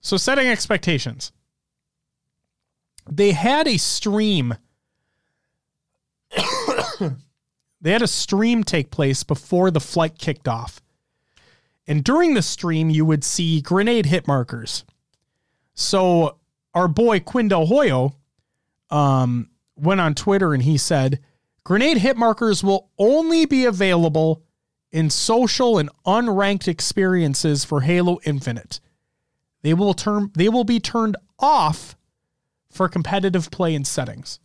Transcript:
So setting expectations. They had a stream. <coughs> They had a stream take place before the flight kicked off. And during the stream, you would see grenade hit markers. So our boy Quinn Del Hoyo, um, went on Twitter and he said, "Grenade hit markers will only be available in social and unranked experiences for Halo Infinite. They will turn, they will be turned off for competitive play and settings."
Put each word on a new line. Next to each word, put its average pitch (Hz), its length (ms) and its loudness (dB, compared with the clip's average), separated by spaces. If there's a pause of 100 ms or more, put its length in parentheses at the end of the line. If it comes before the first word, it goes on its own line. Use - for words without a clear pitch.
So - 160 -4
setting 262 300 0
expectations. 175 840 -4 (1800)
They 196 220 2
had 247 360 0
a 233 100 0
stream. 196 760 -2 (1800)
<coughs> 508 680 -4 (840)
They 160 100 -2
had 226 100 2
a 226 60 0
stream 226 580 0
take 151 260 -2
place 135 320 -2
before 180 480 0
the 160 80 0
flight 160 380 -4
kicked - 320 -8
off. 113 320 -8 (1040)
And 151 160 -2
during 311 300 4
the 214 80 2
stream, 160 480 -2
you 156 160 2
would 156 180 2
see 165 380 -2
grenade 208 440 0
hit 160 220 0
markers. 123 560 -4 (920)
So 180 640 2 (360)
our 175 160 2
boy 214 320 2
Quinn 240 260 -2
Del 175 200 2
Hoyo, 151 460 2 (800)
um, 131 580 0 (280)
went 180 240 0
on 208 120 0
Twitter 190 400 0
and 135 80 0
he 147 160 2
said, 135 440 -2 (420)
"Grenade 240 360 2
hit 240 180 0
markers 226 460 0
will 196 260 0 (100)
only 320 460 4
be 262 180 2
available 170 800 2 (480)
in 160 180 0
social 233 680 0
and 147 120 -2 (160)
unranked 202 640 0
experiences 165 960 0
for 147 160 -2
Halo 175 460 0
Infinite. 131 560 -6 (800)
They 156 120 0
will 190 200 2
turn, 208 420 -4
they 180 140 2
will 240 160 0
be 233 160 0
turned 220 340 -2 (240)
off 233 560 0 (760)
for 185 200 -2
competitive 185 600 -2
play 165 240 -2
and 139 140 -4
settings." - 580 -8